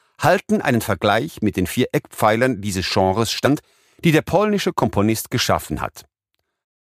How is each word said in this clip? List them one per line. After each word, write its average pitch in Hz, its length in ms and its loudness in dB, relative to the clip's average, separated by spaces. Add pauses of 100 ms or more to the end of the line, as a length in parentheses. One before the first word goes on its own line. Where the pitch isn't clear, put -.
(200)
halten 190 400 2
einen 120 220 0
Vergleich 110 580 0
mit 104 160 0
den 92 100 0
vier 123 260 -2
Eckpfeilern 113 680 0
dieses 95 260 -4
Genres 95 460 0
stand, 135 280 0 (440)
die 170 80 4
der 151 80 4
polnische 196 540 0
Komponist 110 560 -2
geschaffen 90 500 -2
hat. - 240 -10 (880)